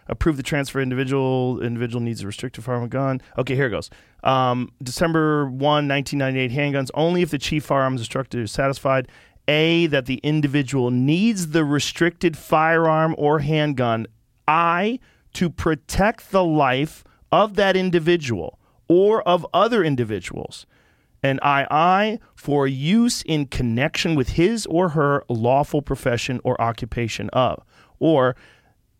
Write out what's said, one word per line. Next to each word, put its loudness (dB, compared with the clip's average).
approve 0
the -6
transfer -4
individual. -2
Individual -4
needs -6
a -8
restricted -10
firearm -4
gun. -2
Okay, -2
here 2
it -2
goes. -6
Um, 0
December 0
one, 0
nineteen -2
ninety-eight, -2
handguns -2
only 0
if -2
the -2
chief -4
firearms 0
instructor -6
is -8
satisfied, -2
A, 4
that 0
the -4
individual 0
needs 2
the 2
restricted 0
firearm 2
or 2
handgun, 0
I, 0
to -2
protect -2
the 2
life 0
of 2
that 4
individual 0
or 4
of 2
other 4
individuals, -4
and 0
I 2
I, 2
for -2
use 0
in -2
connection -2
with 0
his 2
or 0
her 2
lawful 0
profession -2
or -2
occupation -4
of, 0
or 4